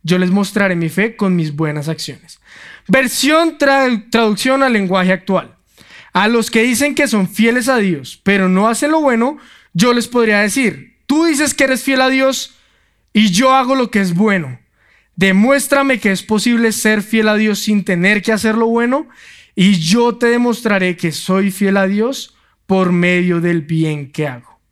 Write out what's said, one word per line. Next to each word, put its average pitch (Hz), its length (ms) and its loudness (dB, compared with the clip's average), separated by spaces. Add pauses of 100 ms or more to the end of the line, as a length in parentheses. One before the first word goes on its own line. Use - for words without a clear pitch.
Yo 180 160 0
les 185 120 0
mostraré 196 460 0
mi 165 120 -2
fe 214 280 -4
con 190 180 0
mis 156 220 -2
buenas 151 320 -4
acciones". - 500 -12 (480)
Versión 302 720 0
tra-, 269 520 0
traducción 233 520 0
al 262 100 2
lenguaje 185 400 0
actual. 180 440 -4 (560)
"A 202 160 2
los 233 220 0
que 220 120 2
dicen 254 320 0
que 285 140 0
son 208 200 0
fieles 233 400 0
a 254 100 2
Dios, 170 440 -4
pero 190 260 2
no 190 200 2
hacen 262 220 -2
lo 320 100 2
bueno, 269 380 0 (340)
yo 233 200 2
les 240 160 -2
podría 226 320 2
decir, 208 680 -2
tú 311 180 2
dices 294 300 0
que 269 100 0
eres 262 180 -2
fiel 269 180 0
a 262 80 2
Dios 262 460 -2 (580)
y 208 180 2
yo 262 240 2
hago 262 200 0
lo 254 160 -2
que 208 100 0
es 180 140 -2
bueno. 180 440 -2 (580)
Demuéstrame 262 800 2
que 196 140 -2
es 185 100 -4
posible 226 500 0
ser 214 300 0
fiel 214 260 0
a 214 80 2
Dios 208 220 0
sin 208 260 -2
tener 190 380 0
que 226 100 -2
hacer 220 240 0
lo 226 100 0
bueno 240 420 -2 (460)
y 190 240 4
yo 233 380 0
te 240 100 0
demostraré 220 680 0
que 170 160 -4
soy 190 380 -2
fiel 196 260 -2
a 196 100 2
Dios 220 480 -4 (320)
por 185 260 0
medio 180 480 0
del 170 220 -2
bien 156 500 -4
que 151 140 -4
hago". 123 340 -14 (120)